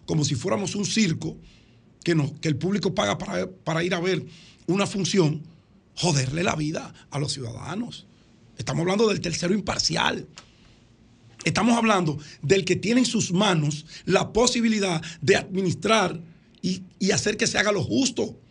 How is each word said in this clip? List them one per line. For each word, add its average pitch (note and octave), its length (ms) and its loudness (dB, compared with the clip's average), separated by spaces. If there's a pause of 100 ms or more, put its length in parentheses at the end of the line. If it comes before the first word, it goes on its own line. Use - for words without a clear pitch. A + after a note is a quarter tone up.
como D#3 200 0
si D3 100 0
fuéramos G3+ 400 -2
un G3+ 100 -2
circo E3+ 520 0 (640)
que, E3+ 100 2
no, D3+ 260 0
que D#3 100 -2
el D3 80 0
público F#3+ 360 -2
paga G3+ 240 0
para, F#3 320 -4
para E3 340 -4
ir F#3 120 0
a E3+ 40 -2
ver F3+ 260 -2 (420)
una G3 180 2
función, F#3+ 560 0 (540)
joderle D3 480 0
la - 120 0
vida D#3 380 -6 (160)
a - 80 -8
los C#3+ 160 -4
ciudadanos. C#3+ 720 -10 (520)
Estamos C3+ 240 -4
hablando G3+ 260 2
del F#3+ 140 0
tercero E3+ 320 -2
imparcial. - 760 0 (1160)
Estamos G3+ 340 4
hablando F#3+ 420 2 (220)
del F#3+ 240 4
que F#3 100 2
tiene A#3+ 260 2
en A#3 40 4
sus A3+ 260 0
manos E3+ 540 2 (200)
la - 280 2
posibilidad A3 680 2 (200)
de - 140 6
administrar F#3 840 0 (420)
y, F#3 220 -4 (160)
y F#3+ 120 2
hacer G#3 260 0
que A3 100 0
se G#3 100 0
haga G3+ 140 2
lo F#3 120 0
justo, A2 540 -2 (140)